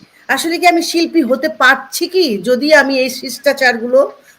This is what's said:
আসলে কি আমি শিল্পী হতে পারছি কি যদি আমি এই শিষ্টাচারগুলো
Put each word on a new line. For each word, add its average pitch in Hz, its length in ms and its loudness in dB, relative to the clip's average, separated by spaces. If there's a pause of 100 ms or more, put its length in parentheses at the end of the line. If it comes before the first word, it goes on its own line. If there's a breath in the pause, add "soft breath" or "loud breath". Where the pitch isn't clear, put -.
(280 soft breath)
আসলে 330 300 -2
কি 349 100 2
আমি 339 140 4
শিল্পী 330 400 0
হতে 262 280 0
পারছি 262 580 0
কি 311 300 0
যদি 247 360 0
আমি 269 260 2
এই 262 100 0
শিষ্টাচারগুলো 254 1040 -2 (280 soft breath)